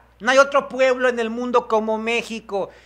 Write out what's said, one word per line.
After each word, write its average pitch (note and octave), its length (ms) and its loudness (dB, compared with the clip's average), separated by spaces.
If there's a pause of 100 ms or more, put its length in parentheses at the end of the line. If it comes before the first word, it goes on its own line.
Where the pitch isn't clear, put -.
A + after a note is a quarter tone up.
(200)
No A3 100 -2
hay C4 80 4
otro C#4 300 4
pueblo B3+ 400 2
en A#3+ 100 0
el A3+ 120 -2
mundo B3 360 0
como A3 320 0
México. A3 720 -6 (160)